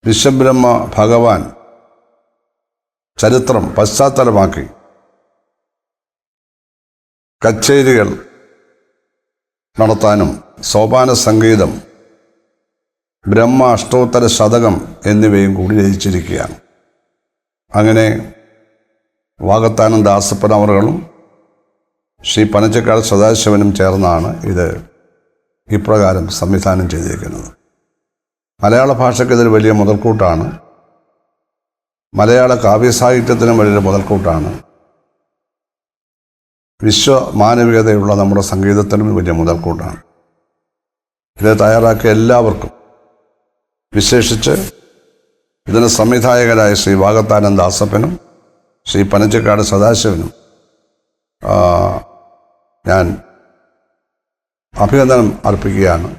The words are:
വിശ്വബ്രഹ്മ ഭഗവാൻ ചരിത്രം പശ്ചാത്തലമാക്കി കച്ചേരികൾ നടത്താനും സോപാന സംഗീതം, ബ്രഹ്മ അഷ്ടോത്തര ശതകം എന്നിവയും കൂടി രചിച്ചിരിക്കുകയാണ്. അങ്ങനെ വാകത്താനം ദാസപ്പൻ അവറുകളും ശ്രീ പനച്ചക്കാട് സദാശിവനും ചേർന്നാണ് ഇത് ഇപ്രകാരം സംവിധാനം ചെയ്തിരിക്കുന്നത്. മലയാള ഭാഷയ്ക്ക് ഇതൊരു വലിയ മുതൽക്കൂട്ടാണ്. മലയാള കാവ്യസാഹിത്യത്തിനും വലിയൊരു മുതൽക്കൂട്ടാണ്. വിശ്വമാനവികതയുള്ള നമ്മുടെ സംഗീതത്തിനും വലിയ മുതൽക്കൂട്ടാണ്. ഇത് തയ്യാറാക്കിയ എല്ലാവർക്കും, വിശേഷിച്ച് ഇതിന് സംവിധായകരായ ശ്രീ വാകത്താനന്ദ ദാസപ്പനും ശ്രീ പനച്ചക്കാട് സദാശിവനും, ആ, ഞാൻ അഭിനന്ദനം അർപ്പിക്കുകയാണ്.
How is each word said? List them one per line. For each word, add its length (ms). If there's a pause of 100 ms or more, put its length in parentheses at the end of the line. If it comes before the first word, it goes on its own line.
വിശ്വബ്രഹ്മ 640 (260)
ഭഗവാൻ 480 (1800)
ചരിത്രം 460 (100)
പശ്ചാത്തലമാക്കി 920 (2750)
കച്ചേരികൾ 680 (1700)
നടത്താനും 520 (340)
സോപാന 460 (140)
സംഗീതം, 480 (1500)
ബ്രഹ്മ 360 (120)
അഷ്ടോത്തര 540
ശതകം 500 (280)
എന്നിവയും 500
കൂടി 200
രചിച്ചിരിക്കുകയാണ്. 800 (1160)
അങ്ങനെ 360 (1300)
വാകത്താനം 640
ദാസപ്പൻ 500
അവറുകളും 440 (1300)
ശ്രീ 220
പനച്ചക്കാട് 640
സദാശിവനും 680
ചേർന്നാണ് 540 (160)
ഇത് 220 (1000)
ഇപ്രകാരം 600
സംവിധാനം 600
ചെയ്തിരിക്കുന്നത്. 600 (1120)
മലയാള 340
ഭാഷയ്ക്ക് 420
ഇതൊരു 180
വലിയ 180
മുതൽക്കൂട്ടാണ്. 720 (1700)
മലയാള 420
കാവ്യസാഹിത്യത്തിനും 1040
വലിയൊരു 280
മുതൽക്കൂട്ടാണ്. 640 (2250)
വിശ്വമാനവികതയുള്ള 1300
നമ്മുടെ 360
സംഗീതത്തിനും 640
വലിയ 240
മുതൽക്കൂട്ടാണ്. 600 (1400)
ഇത് 220
തയ്യാറാക്കിയ 560
എല്ലാവർക്കും, 560 (1200)
വിശേഷിച്ച് 600 (1120)
ഇതിന് 300
സംവിധായകരായ 760
ശ്രീ 220
വാകത്താനന്ദ 640
ദാസപ്പനും 520 (720)
ശ്രീ 160
പനച്ചക്കാട് 640
സദാശിവനും, 640 (1080)
ആ, 140 (1300)
ഞാൻ 200 (1700)
അഭിനന്ദനം 560 (160)
അർപ്പിക്കുകയാണ്. 720